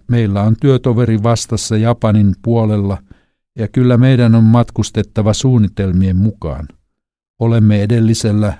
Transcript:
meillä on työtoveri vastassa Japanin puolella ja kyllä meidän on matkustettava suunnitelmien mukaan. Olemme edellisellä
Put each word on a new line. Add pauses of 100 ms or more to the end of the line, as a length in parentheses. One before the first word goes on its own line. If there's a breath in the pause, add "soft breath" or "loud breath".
meillä
on
työtoveri
vastassa
Japanin
puolella (600 soft breath)
ja
kyllä
meidän
on
matkustettava
suunnitelmien
mukaan. (680)
Olemme
edellisellä